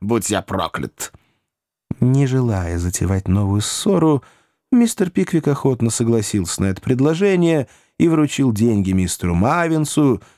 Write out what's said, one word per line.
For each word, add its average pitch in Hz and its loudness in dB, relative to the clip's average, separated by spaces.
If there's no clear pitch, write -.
будь 104 -2
я 98 0
проклят». - -8
Не 135 4
желая 104 0
затевать 90 -2
новую 101 0
ссору, 160 0
мистер 226 0
Пиквик 170 -2
охотно 123 0
согласился 110 -2
на 95 2
это 95 -4
предложение 165 0
и 170 4
вручил 143 2
деньги 101 0
мистеру 90 -2
Мавинсу, 151 0